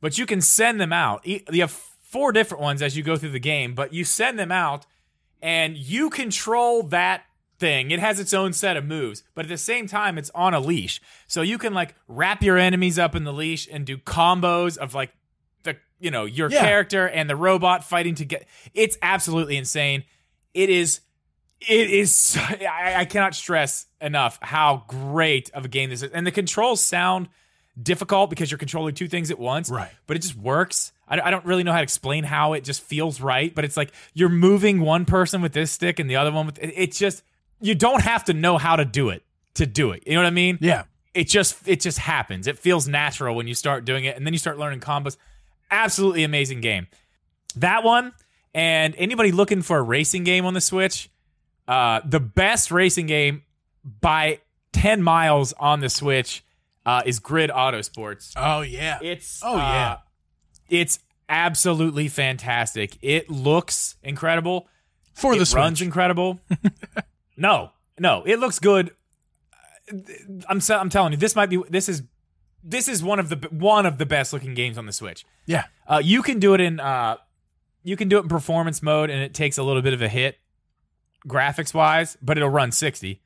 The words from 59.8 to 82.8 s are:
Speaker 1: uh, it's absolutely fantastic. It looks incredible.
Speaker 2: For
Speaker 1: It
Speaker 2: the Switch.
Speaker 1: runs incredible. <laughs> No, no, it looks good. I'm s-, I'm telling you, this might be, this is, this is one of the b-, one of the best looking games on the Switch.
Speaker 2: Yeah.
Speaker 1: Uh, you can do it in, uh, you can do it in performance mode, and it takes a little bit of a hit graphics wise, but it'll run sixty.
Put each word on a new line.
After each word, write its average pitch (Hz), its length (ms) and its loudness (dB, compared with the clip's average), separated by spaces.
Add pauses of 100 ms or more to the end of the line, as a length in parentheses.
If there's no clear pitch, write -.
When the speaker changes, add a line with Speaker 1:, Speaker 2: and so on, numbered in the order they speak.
Speaker 1:
uh, 117 40 -10 (720)
it's 170 300 0 (320)
absolutely 160 800 0
fantastic. 120 920 -4
It 151 300 -2
looks 147 720 0
incredible. 165 640 -2 (460)
Speaker 2:
For 269 200 0
Speaker 1:
It 208 40 2
Speaker 2:
the 180 80 4
Switch. 127 100 0
Speaker 1:
runs 156 240 2
incredible. 180 640 0
<laughs> - 60 -6 (880)
No, 156 340 2 (260)
no, 165 260 2
it 208 140 2
looks 240 200 -2
good. 185 340 4 (1600)
I'm 190 80 0
s-, 196 140 2
I'm 196 180 2
telling 170 240 4
you, 147 60 -2
this 208 180 2
might 202 140 4
be, 180 80 2 (100)
this 190 180 0
is, 160 160 -4 (640)
this 233 240 -2
is 196 160 -2
one 202 140 0
of 175 100 -2
the 160 80 -4
b-, 143 140 -10
one 196 340 4
of 156 140 0
the 151 80 -2
best 139 260 0
looking 131 220 -8
games 120 240 -4
on 110 80 -12
the 101 60 -12
Switch. - 340 -12 (180)
Speaker 2:
Yeah. 160 200 -2 (220)
Speaker 1:
Uh, 151 160 4
you 202 200 4
can 254 160 -2
do 196 160 8
it 185 80 6
in, 165 180 0
uh, 127 380 -2 (640)
you 180 120 -6
can 202 140 -2
do 202 80 6
it 202 60 6
in 170 60 -6
performance 165 540 -2
mode, 151 280 2
and 135 120 -2
it 139 120 -8
takes 143 240 -2
a 139 40 -2
little 131 200 0
bit 135 100 2
of 123 80 -2
a 113 80 0
hit 123 300 -2 (920)
graphics 139 460 -2
wise, 160 480 2
but 151 160 0
it'll 143 100 2
run 135 240 2
sixty. 98 540 -4